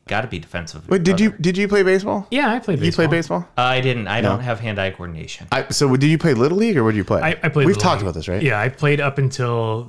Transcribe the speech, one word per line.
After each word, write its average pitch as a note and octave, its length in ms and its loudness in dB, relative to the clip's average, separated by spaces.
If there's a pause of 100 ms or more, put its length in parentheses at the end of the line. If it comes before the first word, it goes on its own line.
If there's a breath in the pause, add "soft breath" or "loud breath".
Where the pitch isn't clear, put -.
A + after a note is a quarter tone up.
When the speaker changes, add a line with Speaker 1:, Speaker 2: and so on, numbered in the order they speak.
Speaker 1:
gotta G#2 180 -2
be F2+ 100 -8
defensive D#2+ 460 -12
of - 60 -10
Speaker 2:
Wait, F#3+ 80 2
Speaker 1:
your F3 60 0 (120)
Speaker 2:
did F3 60 0
you, A3 80 4
Speaker 1:
brother. G3+ 140 -10
Speaker 2:
did F3+ 140 2
you G3+ 120 0
play G3+ 140 4
baseball? F#3+ 460 0
Speaker 3:
Yeah, B3+ 220 0
I B3 80 -2
played F3+ 220 -2
Speaker 2:
You E3+ 100 2
played E3 180 2
Speaker 3:
baseball. E3 300 -2
Speaker 2:
baseball? B2 260 -4
Speaker 1:
Uh, B2+ 40 2
I B2+ 100 2
didn't. A#2+ 300 -2
I G#2+ 100 -2
Speaker 2:
No. G#2 120 2
Speaker 1:
don't G#2+ 100 -2
have A#2+ 180 -4
hand-eye G2+ 300 -2
coordination. E2 640 -12
Speaker 2:
I, - 160 -4
so C3+ 260 2
did C3+ 140 4
you D#3+ 80 4
play D#3 160 2
Little C#3+ 240 2
League A3 180 2
or B2 80 2
what A2 80 2
did G#2+ 60 0
you F#2 80 0
play? G#2 160 0
Speaker 3:
I, D#3+ 80 0
I E3+ 40 0 (140)
played D3 80 -2
Speaker 2:
We've C#3+ 120 4
Speaker 3:
Little G3 140 2
Speaker 2:
talked D3+ 200 2
Speaker 3:
League. - 80 -
Speaker 2:
about D#2+ 60 -4
this, D#2+ 120 -8
right? F#2 140 -2
Speaker 3:
Yeah, A2+ 180 0
I A2 80 0
played C#3+ 320 0
up C#3 180 -2
until, A#2+ 720 -2